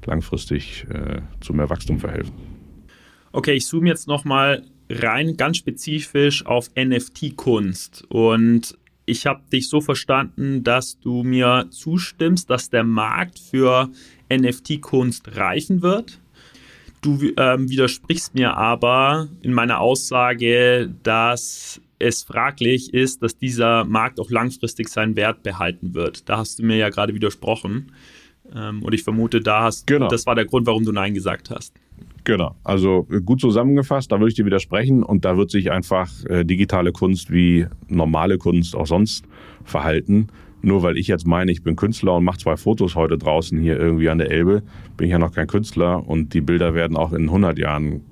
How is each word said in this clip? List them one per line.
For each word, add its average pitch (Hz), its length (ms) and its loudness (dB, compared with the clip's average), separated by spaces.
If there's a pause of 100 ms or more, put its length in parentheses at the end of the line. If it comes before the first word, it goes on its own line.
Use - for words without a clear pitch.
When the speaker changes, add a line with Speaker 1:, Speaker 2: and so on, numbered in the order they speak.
Speaker 1:
langfristig, - 840 -6
äh, 73 320 -8 (180)
zu - 140 -10
mehr 73 160 0
Wachstum - 300 -4
verhelfen. - 340 -8 (960)
Speaker 2:
Okay, 139 220 -2
ich 135 140 -2
zoome 165 200 0
jetzt 165 200 -2
noch 143 180 -4
mal 135 380 0 (260)
rein, 123 480 -2
ganz 156 200 0
spezifisch 147 880 -2
auf 120 280 0
N-F-T-Kunst. 120 1400 -2
Und 113 680 2 (280)
ich 123 220 -2
hab 139 220 -6
dich 131 200 -2
so 151 100 2
verstanden, 135 840 -2
dass 123 360 -2
du 123 240 -4
mir 127 460 2
zustimmst, 175 800 -2
dass 123 200 -2
der 117 140 2
Markt 113 560 -2
für 131 500 2 (380)
N-F-T-Kunst 127 1080 -2
reifen 151 440 0
wird. 190 380 -2 (800)
Du, 147 160 0 (200)
ähm, 131 320 2
widersprichst 131 680 -2
mir 127 220 2
aber 127 720 2 (120)
in 127 120 -2
meiner 117 260 2
Aussage, 123 1120 2 (100)
dass 113 760 -2 (220)
es - 220 0
fraglich 127 680 -2
ist, 131 280 0
dass 113 160 -2
dieser 117 460 2
Markt 113 360 -2
auch 107 120 -6
langfristig 117 580 -4
seinen 110 280 -2
Wert 107 260 0
behalten 90 500 -6
wird. 85 360 -6
Da 107 80 0
hast 110 220 -6
du 113 60 -2
mir 113 120 2
ja 107 120 2
gerade 104 240 -2
widersprochen. 107 800 -4 (640)
Ähm, 107 280 -8
und 110 100 -2
ich 107 100 -2
vermute, 113 380 0
da 107 220 2
hast 113 220 -2
Speaker 1:
Genau. 135 220 2
Speaker 2:
das 113 180 -2
war 123 100 0
der 113 100 2
Grund, 120 200 0
warum 110 200 0
du 110 60 -2
Nein 101 220 -2
gesagt 95 360 -4
hast. - 240 -14 (500)
Speaker 1:
Genau. 90 400 0
Also, 95 480 2
äh, 95 80 0
gut 117 220 0
zusammengefasst, 135 720 2
da 101 80 2
würde 113 100 6
ich 113 60 -2
dir 110 100 0
widersprechen. 107 580 2
Und 98 220 0
da 90 120 2
wird 98 140 2
sich 92 200 0
einfach, 92 380 0 (160)
äh, 87 200 0
digitale 90 460 2
Kunst 92 400 -2
wie 87 340 4 (220)
normale 82 500 0
Kunst 87 380 0
auch 80 120 -4
sonst 92 380 0 (400)
verhalten. 82 640 0 (340)
Nur 95 220 4
weil 82 140 2
ich 90 100 -4
jetzt 87 200 0
meine, 87 240 2
ich 85 120 -4
bin 82 120 0
Künstler 98 400 0
und 87 80 2
mach 90 140 0
zwei 80 180 -2
Fotos 95 400 0
heute 80 220 2
draußen 80 420 0
hier 80 180 2
irgendwie 80 320 2
an 82 80 0
der 78 140 0
Elbe, 92 320 2 (340)
bin 87 100 0
ich 87 40 0
ja 87 80 4
noch 82 140 0
kein 82 140 -2
Künstler 87 600 0
und 80 260 -2
die 82 80 2
Bilder 85 320 2
werden 82 240 0
auch 80 160 -2
in 80 180 0
hundert 90 260 2
Jahren 76 440 -2 (100)